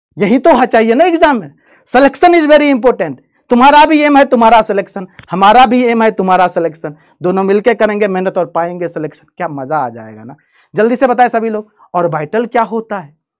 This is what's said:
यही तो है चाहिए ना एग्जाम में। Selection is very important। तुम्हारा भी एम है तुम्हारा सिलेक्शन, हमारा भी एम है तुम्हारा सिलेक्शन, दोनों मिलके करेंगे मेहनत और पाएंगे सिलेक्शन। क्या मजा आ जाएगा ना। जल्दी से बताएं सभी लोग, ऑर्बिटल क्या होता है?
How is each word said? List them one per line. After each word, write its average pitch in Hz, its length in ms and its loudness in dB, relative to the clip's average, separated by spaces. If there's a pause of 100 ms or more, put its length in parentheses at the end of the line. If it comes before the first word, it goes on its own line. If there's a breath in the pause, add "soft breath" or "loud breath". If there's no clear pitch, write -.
(180)
यही 202 220 0
तो 311 160 4
है 247 100 0
चाहिए 226 280 0
ना 311 120 2
एग्जाम 320 320 0
में। 156 160 -12 (340 soft breath)
Selection 277 420 2
is 339 180 2
very 294 280 4
important। 208 380 -2 (360)
तुम्हारा 285 360 4
भी 311 160 2
एम 294 160 2
है 277 80 4
तुम्हारा 233 360 4
सिलेक्शन, 196 460 -6 (240 loud breath)
हमारा 208 340 4
भी 247 180 0
एम 233 200 0
है 220 80 2
तुम्हारा 185 360 0
सिलेक्शन, 160 480 -6 (260 soft breath)
दोनों 185 220 -2
मिलके 202 300 0
करेंगे 208 340 -2
मेहनत 185 300 -4
और 175 80 -2
पाएंगे 170 420 -6
सिलेक्शन। 156 400 -12 (100)
क्या 175 100 -8
मजा 143 300 -8
आ 127 120 -4
जाएगा 110 340 -18
ना। 131 120 -20 (400)
जल्दी 233 200 0
से 262 120 -2
बताएं 247 220 0
सभी 226 200 -4
लोग, 214 240 -10 (220 soft breath)
ऑर्बिटल 170 500 -4
क्या 233 160 -2
होता 220 380 -8
है? 147 180 -20 (220)